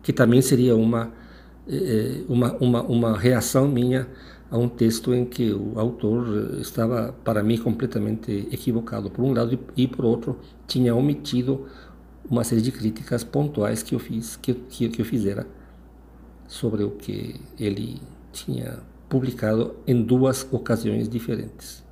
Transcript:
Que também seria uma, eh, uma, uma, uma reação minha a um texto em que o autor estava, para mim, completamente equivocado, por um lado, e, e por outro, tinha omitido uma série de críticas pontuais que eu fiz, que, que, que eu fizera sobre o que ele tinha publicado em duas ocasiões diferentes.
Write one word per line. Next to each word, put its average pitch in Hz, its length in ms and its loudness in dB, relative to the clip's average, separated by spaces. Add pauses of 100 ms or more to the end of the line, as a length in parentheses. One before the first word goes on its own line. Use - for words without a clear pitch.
Que 123 100 0
também 123 300 6
seria 123 320 4
uma, 113 360 2 (560)
eh, 131 600 -2
uma, 120 280 2
uma, 123 260 2
uma 117 340 2
reação 127 500 4
minha 127 400 2 (440)
a 113 80 0
um 120 100 2
texto 113 420 2
em 123 140 2
que 120 260 0
o 104 280 -4
autor 113 840 0
estava, 113 640 -2
para 107 180 2
mim, 113 160 2
completamente 110 960 -2
equivocado, 113 580 -4
por 120 160 -2
um 135 80 2
lado, 117 260 0 (160)
e, 127 80 4
e 127 40 4
por - 180 -4
outro, 117 320 0 (300)
tinha 123 260 2
omitido 131 720 0 (640)
uma 120 140 2
série 113 180 2
de 127 100 0
críticas 113 520 -4
pontuais 113 580 -2
que - 140 -4
eu 117 40 -2
fiz, 113 360 -8
que, - 180 -2
que, 120 360 -4
que 113 120 -4
eu 110 40 2
fizera 101 420 -2 (1000)
sobre 107 360 -2
o 101 80 -2
que 107 500 -10 (180)
ele 98 400 -4 (320)
tinha 120 460 -8 (320)
publicado 120 680 0 (100)
em 123 160 4
duas 127 480 2
ocasiões 113 580 -2
diferentes. 113 840 -8